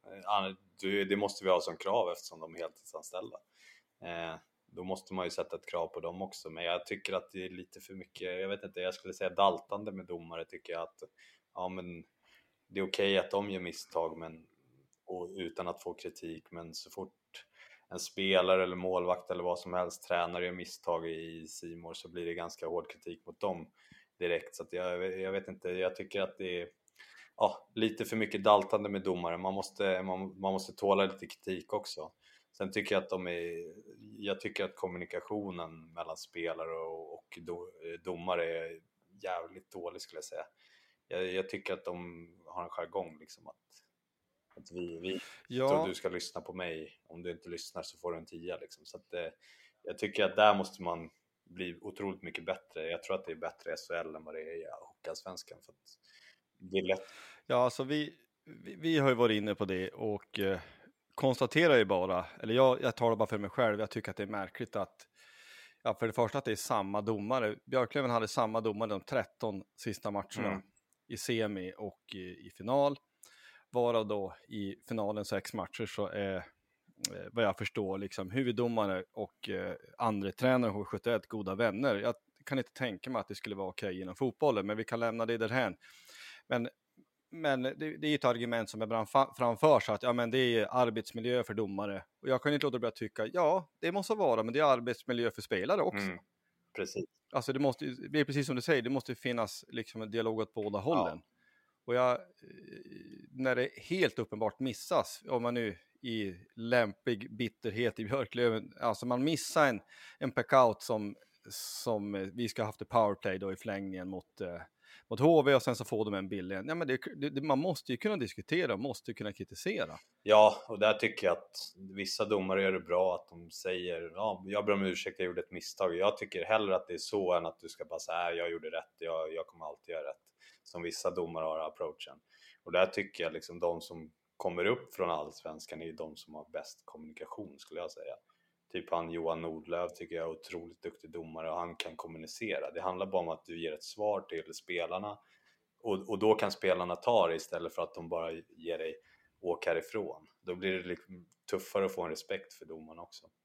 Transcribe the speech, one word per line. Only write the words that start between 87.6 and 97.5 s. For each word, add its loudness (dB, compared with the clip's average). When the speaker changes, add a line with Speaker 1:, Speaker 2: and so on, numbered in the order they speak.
Speaker 2:
det, -4
det -4
är 6
ett 0
argument 2
som -4
ibland 0
fa-, 6
framförs 6
att, 2
ja, 4
men 2
det 4
är 6
arbetsmiljö 2
för -6
domare. -2
Och -2
jag 4
kan 4
inte 2
låta 0
bli 0
att -4
tycka, -4
ja, 2
det 2
måste 0
vara, 6
men 0
det 4
är 8
arbetsmiljö 2
för -10
spelare 2
också. 0
Speaker 1:
Mm, -6
precis. -4
Speaker 2:
Alltså, -2